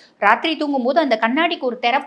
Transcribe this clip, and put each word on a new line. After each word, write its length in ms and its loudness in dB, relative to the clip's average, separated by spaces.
ராத்திரி 360 2
தூங்கும் 260 -4
போது 160 2
அந்த 220 0
கண்ணாடிக்கு 440 -2
ஒரு 160 -8
திரை 200 0